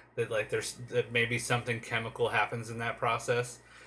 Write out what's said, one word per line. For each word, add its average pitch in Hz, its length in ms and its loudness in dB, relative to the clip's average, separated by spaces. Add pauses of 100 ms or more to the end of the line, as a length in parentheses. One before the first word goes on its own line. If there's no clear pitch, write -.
(160)
that, 117 140 0
like, 110 180 0
there's, - 260 -2 (140)
that 117 240 0
maybe 117 260 4
something 117 420 0
chemical 117 500 0
happens 113 400 0
in 113 80 -6
that 117 200 -2
process. 123 600 0 (280)